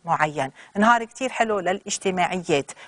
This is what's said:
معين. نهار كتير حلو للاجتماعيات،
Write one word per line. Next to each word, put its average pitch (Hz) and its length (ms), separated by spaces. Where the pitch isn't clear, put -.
معين. 151 460
نهار 226 280
كتير 247 260
حلو 214 300
للاجتماعيات، 180 1080